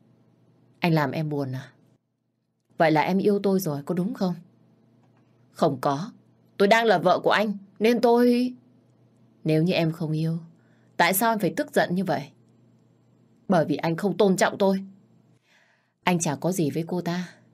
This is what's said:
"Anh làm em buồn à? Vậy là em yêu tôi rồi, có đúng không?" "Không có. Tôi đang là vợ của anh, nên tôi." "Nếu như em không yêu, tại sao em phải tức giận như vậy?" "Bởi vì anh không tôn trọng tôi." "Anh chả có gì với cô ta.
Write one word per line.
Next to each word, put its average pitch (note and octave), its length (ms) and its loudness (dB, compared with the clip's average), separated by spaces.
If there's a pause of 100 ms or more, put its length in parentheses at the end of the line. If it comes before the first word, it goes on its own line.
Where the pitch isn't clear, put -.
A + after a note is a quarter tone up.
(800)
"Anh E3+ 140 2
làm D3 180 2
em D#3 180 -6
buồn C#3+ 220 -4
à? C3 200 -12 (1080)
Vậy D#3+ 140 4
là D3+ 100 4
em F#3 160 0
yêu G3+ 220 2
tôi G3 200 0
rồi, D3 260 -4
có F3+ 100 -4
đúng F#3 180 -2
không?" F3+ 220 -4 (1160)
"Không C#3+ 300 -2
có. D3 300 -4 (460)
Tôi G3 100 4
đang G3 180 4
là F#3 120 4
vợ F3 260 2
của - 80 2
anh, G3+ 260 0 (220)
nên A3+ 220 2
tôi." A#3+ 520 4 (880)
"Nếu D#3 200 2
như F3+ 100 0
em D#3+ 180 0
không D#3 200 -8
yêu, D#3+ 260 -4 (600)
tại F3 160 2
sao A3+ 200 0
em G#3+ 60 -2
phải D#3+ 160 0
tức D4 180 -6
giận F3 220 2
như F#3+ 80 -2
vậy?" C#3 280 -4 (1160)
"Bởi E3 180 2
vì D#3 100 -2
anh E3 200 -2
không F3 220 -2
tôn F#3+ 200 4
trọng - 200 0
tôi." G3 260 0 (1200)
"Anh F3+ 160 0
chả D3+ 160 -4
có D#3+ 160 -4
gì E3 180 -2
với D3 180 -6
cô F3+ 140 -6
ta. F3 320 -8 (200)